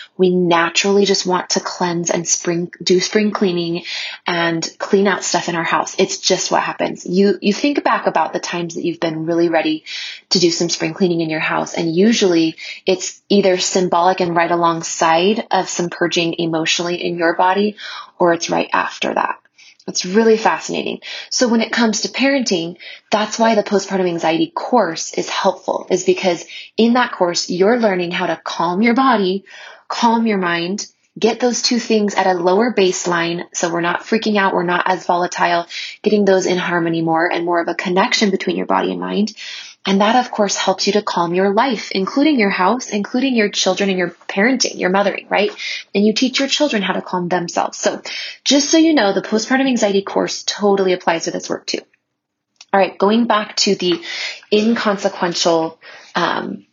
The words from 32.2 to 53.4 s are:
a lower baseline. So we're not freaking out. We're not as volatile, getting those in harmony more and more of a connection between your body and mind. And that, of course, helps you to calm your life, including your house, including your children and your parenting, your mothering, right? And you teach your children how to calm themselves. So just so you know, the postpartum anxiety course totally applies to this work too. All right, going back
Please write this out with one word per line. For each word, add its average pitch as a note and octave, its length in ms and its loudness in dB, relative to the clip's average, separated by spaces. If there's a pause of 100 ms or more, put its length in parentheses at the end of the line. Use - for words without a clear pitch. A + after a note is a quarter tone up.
a F#3 80 4
lower F#3 380 2
baseline. F3 800 0
So E3+ 200 -4
we're E3+ 80 -2
not F3 200 -2
freaking G#3+ 360 0
out. G3 160 2
We're F3+ 100 0
not F3 220 0
as F3+ 220 -2
volatile, F3 580 0 (380)
getting G#3 220 4
those F#3+ 200 4
in F3+ 140 0
harmony E3+ 420 0
more E3 280 2
and E3+ 140 -2
more F3 160 0
of E3 80 -2
a E3+ 80 -4
connection G3 540 0
between F#3 280 -2
your F#3 100 -4
body F#3 240 0
and F3+ 100 -4
mind. F#3 320 -2 (500)
And G3 180 2
that, A#3 220 4
of A#3+ 80 -12
course, G3+ 240 -2
helps - 300 -2
you G3 80 2
to G#3 80 2
calm E3+ 320 -2
your F#3+ 180 2
life, A3 400 0
including C4+ 460 2
your G3+ 140 2
house, G3 400 0
including B3+ 440 -2
your G#3 140 2
children G3 400 0
and F#3+ 80 0
your F3+ 140 -2 (180)
parenting, A#3 500 0
your F3+ 120 0
mothering, G3 360 0
right? G3 240 0 (440)
And G3+ 100 4
you G#3+ 80 4
teach B3+ 240 0
your C4+ 100 0
children C4 360 0
how F#3 100 -2
to F#3 80 -4
calm F3+ 280 -4
themselves. F3 500 -2
So - 200 -2 (460)
just C#4+ 240 2
so E4 80 4
you D#4+ 160 6
know, G#3+ 180 4
the F#3+ 120 0
postpartum B3+ 440 0
anxiety G3+ 360 2
course - 400 -4
totally G3 500 2
applies E3+ 300 -2
to F3 80 -4
this - 180 -6
work - 160 -8
too. - 140 -6 (920)
All G3 80 4
right, F3 160 2
going A3 300 2
back G#3+ 320 0